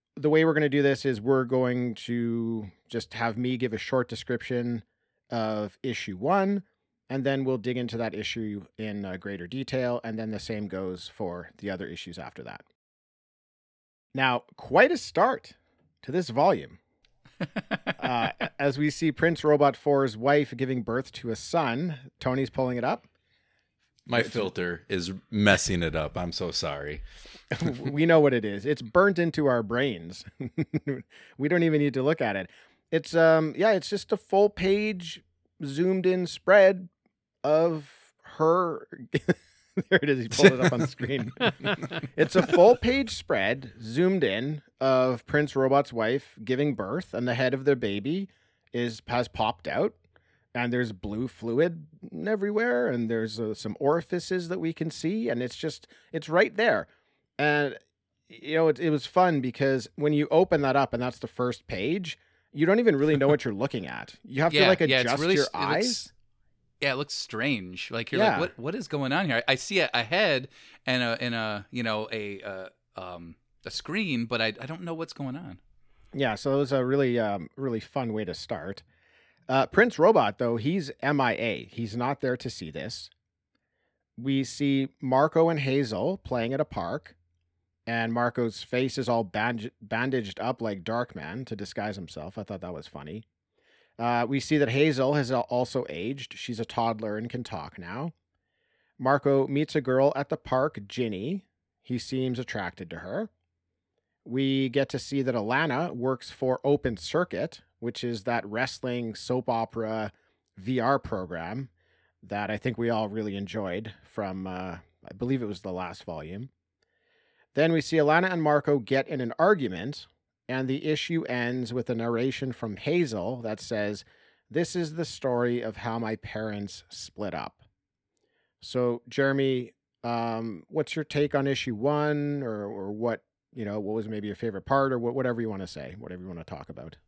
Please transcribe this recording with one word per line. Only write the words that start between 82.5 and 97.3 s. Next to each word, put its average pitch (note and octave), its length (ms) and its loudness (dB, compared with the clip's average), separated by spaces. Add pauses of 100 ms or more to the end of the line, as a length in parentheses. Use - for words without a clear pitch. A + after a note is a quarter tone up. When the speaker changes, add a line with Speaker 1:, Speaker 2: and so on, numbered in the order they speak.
Speaker 1:
see D#2+ 200 -8
this. - 400 -10 (1080)
We C3+ 280 0
see C3+ 440 0 (120)
Marco D3+ 480 4
and D#3 120 0
Hazel C3+ 580 0
playing B2 360 -2
at C#3 60 0
a D3+ 40 0
park, F#2+ 520 -8 (720)
and A#2 260 0
Marco's A#2+ 500 0
face B2+ 340 -2
is B2 120 -2
all A#2 160 2
band-, A2 460 -4 (120)
bandaged A2+ 560 -4
up B2 240 -4
like G2 220 -4
Darkman A2 640 -6
to G#2+ 100 -10
disguise G2+ 400 -8
himself. E2+ 420 -12
I G#2 60 -8
thought F#2 160 -10
that F2 140 -10
was D2 120 -14
funny. D#2 380 -14 (760)
Uh, A#2+ 300 0
we C3+ 120 -2
see - 180 0
that C3+ 120 4
Hazel C3+ 440 4
has C3 160 0
al-, B2+ 200 0
also B2 380 0
aged. A#2 500 -8
She's A#2 220 -8
a A2+ 40 -4
toddler A2 520 -2
and A#2 120 -6
can B2 160 -8